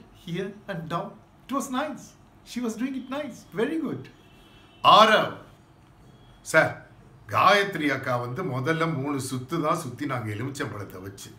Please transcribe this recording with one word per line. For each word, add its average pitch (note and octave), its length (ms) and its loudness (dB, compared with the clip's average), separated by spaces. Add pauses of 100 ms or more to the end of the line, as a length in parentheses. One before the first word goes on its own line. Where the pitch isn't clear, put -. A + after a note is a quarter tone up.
(260)
here F#3+ 260 -6 (160)
and E3 220 -6
down. F3+ 200 -4 (320)
It - 140 -14
was C4+ 160 -4
nice. C4+ 340 -4 (400)
She - 160 -10
was A3+ 140 -2
doing C4 200 -4
it B3 140 -10
nice. C#4 280 -8 (180)
Very C#4 240 0
good. D3+ 240 -4 (800)
ஆரவ். G#3 500 8 (1120)
சார், D#3 280 4 (560)
காயத்ரி E3 600 4
அக்கா B2+ 280 -2
வந்து B2 260 -6
முதல்ல D3 400 0 (100)
மூணு C#3 260 -2
சுத்து C3 420 -6
தான் D#3+ 220 0
சுத்தி B2+ 220 -8
நாங்க A#2+ 280 -4
எலுமிச்சம்பழத்தை G#2 680 -8
வச்சு. G2 380 -14